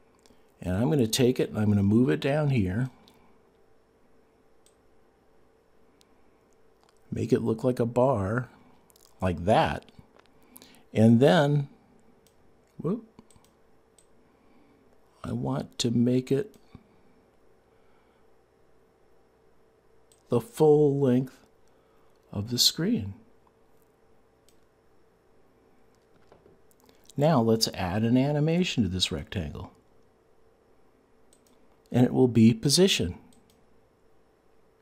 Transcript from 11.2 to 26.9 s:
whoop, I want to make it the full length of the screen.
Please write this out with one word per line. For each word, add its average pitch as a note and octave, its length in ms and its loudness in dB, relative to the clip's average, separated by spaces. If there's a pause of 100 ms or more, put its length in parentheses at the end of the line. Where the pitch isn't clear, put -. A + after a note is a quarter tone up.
whoop, F3+ 280 -8 (2250)
I - 100 -8
want C3+ 460 -8
to A#2+ 120 -2
make B2 400 0
it C#3 240 -4 (3750)
the A#2+ 120 0
full D3 580 2
length B2+ 460 0 (840)
of G#2 180 -8
the A#2+ 80 -4
screen. D#3+ 560 -2 (4000)